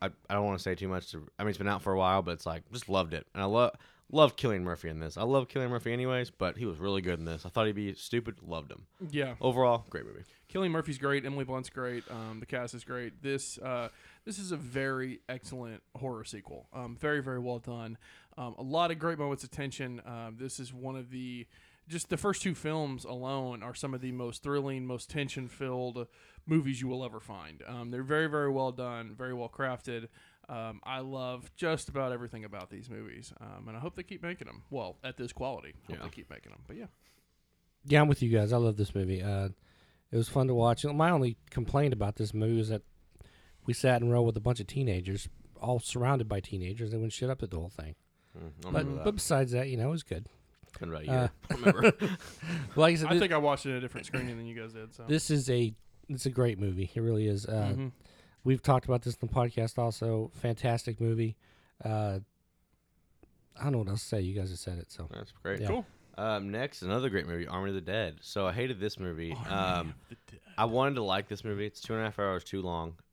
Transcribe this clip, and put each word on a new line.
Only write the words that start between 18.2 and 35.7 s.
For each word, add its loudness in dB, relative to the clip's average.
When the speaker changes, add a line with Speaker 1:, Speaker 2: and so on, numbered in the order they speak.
Speaker 2:
Um, -10
a -10
lot 2
of -4
great -2
moments -2
of -14
tension. -8
Um, -10
this -10
is -12
one -8
of -12
the, -10
just -6
the 0
first 0
two 2
films -2
alone -4
are -10
some -4
of -4
the -4
most -6
thrilling, 0
most -6
tension-filled -4
movies 2
you -2
will -4
ever -10
find. -14
Um, -10
they're -4
very, 2
very 2
well 0
done, -8
very -6
well -6
crafted. -6
Um, -8
I -6
love -8
just 0
about -2
everything -8
about -10
these -14
movies, -12
um, -14
and -12
I -10
hope -8
they -10
keep -12
making -8
'em. -18
Well, -6
at -8
this -6
quality, -8